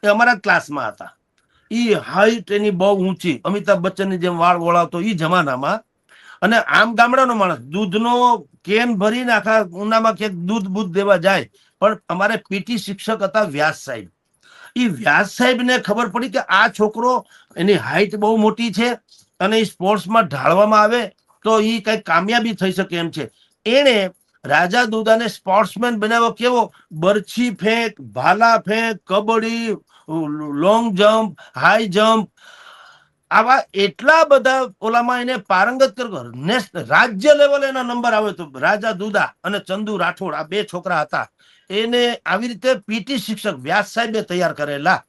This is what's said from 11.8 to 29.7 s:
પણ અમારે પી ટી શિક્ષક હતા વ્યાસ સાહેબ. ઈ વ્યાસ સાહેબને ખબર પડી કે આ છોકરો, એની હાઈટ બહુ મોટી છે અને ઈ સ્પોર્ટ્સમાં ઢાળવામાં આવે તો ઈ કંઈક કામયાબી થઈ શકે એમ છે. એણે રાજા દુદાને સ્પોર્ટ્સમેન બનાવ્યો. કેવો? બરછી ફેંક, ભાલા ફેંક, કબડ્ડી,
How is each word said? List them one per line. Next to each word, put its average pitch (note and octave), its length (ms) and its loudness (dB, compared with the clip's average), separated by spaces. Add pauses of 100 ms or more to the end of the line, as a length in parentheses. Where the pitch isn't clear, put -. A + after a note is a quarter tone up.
પણ G#3+ 180 2 (100)
અમારે G3 280 -2
પી G3 240 -6
ટી A#3 180 -6
શિક્ષક G3+ 440 -6
હતા G#3+ 200 0
વ્યાસ D3+ 320 -2
સાહેબ. A2 340 -12 (680)
ઈ B3 100 0
વ્યાસ D#3 400 2
સાહેબને B3 520 0
ખબર A#3+ 300 -2
પડી A#3+ 200 -6
કે A3 100 -4
આ G3 300 2
છોકરો, G#3+ 580 -2 (300)
એની F#3 180 2
હાઈટ E3 420 -2
બહુ G#3+ 200 2
મોટી A3 360 0
છે A#3+ 260 -2 (420)
અને G#3 180 2
ઈ A3+ 60 2
સ્પોર્ટ્સમાં G3+ 640 0
ઢાળવામાં E3+ 540 2
આવે A3 260 2 (380)
તો A3 160 2
ઈ A3 200 0
કંઈક G#3+ 260 -4
કામયાબી A3 460 0
થઈ F#3+ 200 -2
શકે F#3 240 -4
એમ E3+ 140 -4
છે. D3+ 200 -8 (360)
એણે A#3 440 4 (340)
રાજા F3 400 2
દુદાને A3 440 2
સ્પોર્ટ્સમેન G#3 680 0
બનાવ્યો. A3+ 340 0
કેવો? A#3 420 0 (200)
બરછી G3+ 580 0
ફેંક, A3 500 -2
ભાલા E3+ 580 2
ફેંક, A3+ 380 -2 (100)
કબડ્ડી, A3+ 680 0 (760)